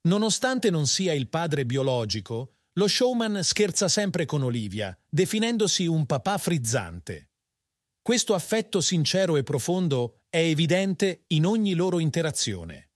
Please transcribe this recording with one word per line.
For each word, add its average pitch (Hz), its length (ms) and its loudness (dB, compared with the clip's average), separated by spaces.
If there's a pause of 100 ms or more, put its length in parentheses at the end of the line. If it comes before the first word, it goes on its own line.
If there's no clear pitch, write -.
Nonostante 220 680 2
non 156 160 2
sia 175 280 0
il 131 160 -2
padre 151 360 -2
biologico, 120 880 -2 (180)
lo 190 160 2
showman 226 520 2
scherza 202 460 0
sempre 180 380 0
con 139 180 -2
Olivia, 107 540 -4 (100)
definendosi 208 800 0
un 160 180 0
papà 185 320 -2
frizzante. 104 920 -4 (720)
Questo 226 320 2
affetto 202 480 0
sincero 165 560 2
e 135 60 0
profondo 143 840 -2
è 165 120 0
evidente 170 880 2
in 156 180 2
ogni 208 280 2
loro 175 260 0
interazione. 113 960 -4